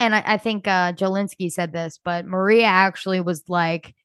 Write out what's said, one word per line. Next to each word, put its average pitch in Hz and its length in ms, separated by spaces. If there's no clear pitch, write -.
and 226 140
I, 185 120
I 214 120
think, 214 280
uh, 180 280
Jelinski 190 580
said 170 200
this, 165 300
but 175 240
Maria 196 380
actually 190 560
was 170 280
like 170 460